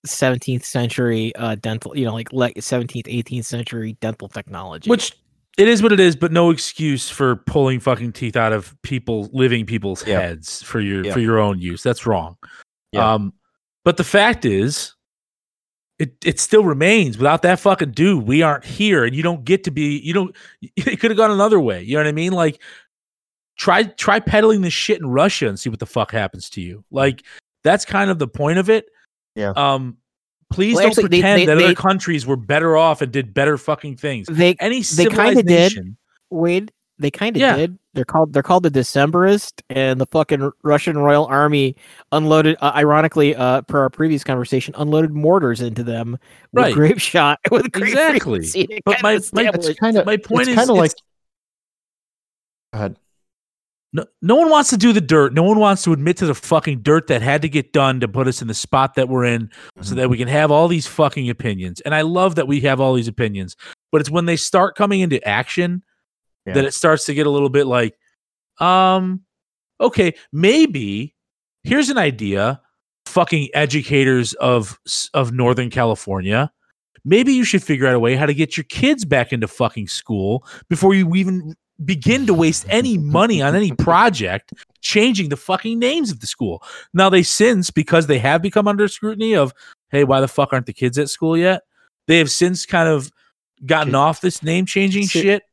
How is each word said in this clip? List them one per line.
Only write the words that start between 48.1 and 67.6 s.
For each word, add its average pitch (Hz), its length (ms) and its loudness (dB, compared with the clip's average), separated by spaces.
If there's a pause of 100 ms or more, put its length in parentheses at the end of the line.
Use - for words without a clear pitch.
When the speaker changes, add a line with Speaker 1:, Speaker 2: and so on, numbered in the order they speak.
Speaker 1:
seed. 185 260 -4
It 214 140 -12
Speaker 2:
But 208 120 2
Speaker 1:
kinda 247 60 -4
Speaker 2:
my, 214 100 4
my, 214 40 0
Speaker 1:
established 196 520 -2
Speaker 3:
It's 156 100 -6
kinda, 220 260 2
Speaker 2:
my 214 120 0
point 226 240 -2
Speaker 3:
it's 254 100 0
Speaker 2:
is, 240 40 0
Speaker 3:
kinda 240 180 4
Speaker 2:
it's 190 60 6
Speaker 3:
like, 160 120 4 (1800)
go 107 60 -10
ahead. 101 180 -6 (960)
Speaker 2:
No, 151 120 -4 (160)
no 202 140 4
one 320 140 4
wants 302 220 4
to 247 60 0
do 226 140 4
the 208 100 4
dirt. 143 320 4
No 160 100 2
one 214 160 4
wants 196 240 2
to 165 100 2
admit 156 240 0
to 185 80 -2
the 143 100 0
fucking 147 460 -2
dirt 156 260 2
that 120 140 0
had 139 220 0
to 160 60 -4
get 139 220 -4
done 135 300 2
to 120 60 -2
put 127 200 -2
us - 140 -4
in 120 60 -8
the 110 60 -6
spot 131 420 -2
that 131 120 0
we're 127 180 -2
in, 117 240 -2 (320)
so - 0 - (100)
Speaker 3:
Mm-hmm. 123 40 -6
Speaker 2:
that 127 140 0
we 123 80 2
can 123 100 -4
have 147 240 2
all 156 160 4
these 170 200 -2
fucking 139 420 -2
opinions. 95 520 -8
And 147 140 -4
I 156 60 0
love 175 340 0
that 147 120 0
we 143 140 0
have 135 200 0
all 131 120 2
these 117 140 -2
opinions, 104 480 -6 (360)
but 151 100 2
it's 135 80 -6
when 170 160 -2
they 170 100 0
start 185 400 0
coming 202 240 0
into 160 280 -2
action 175 560 -2 (640)
Speaker 3:
Yeah. 92 100 -8
Speaker 2:
that 139 100 2
it 135 80 -4
starts 156 320 2
to 151 80 -6
get 147 140 0
a - 20 2
little 143 200 2
bit 143 160 2